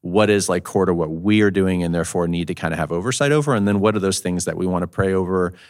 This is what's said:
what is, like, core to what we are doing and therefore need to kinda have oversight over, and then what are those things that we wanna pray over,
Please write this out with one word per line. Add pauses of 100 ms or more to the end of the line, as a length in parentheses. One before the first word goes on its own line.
what
is,
like,
core
to
what
we
are
doing
and
therefore
need
to
kinda
have
oversight
over,
and
then
what
are
those
things
that
we
wanna
pray
over, (160)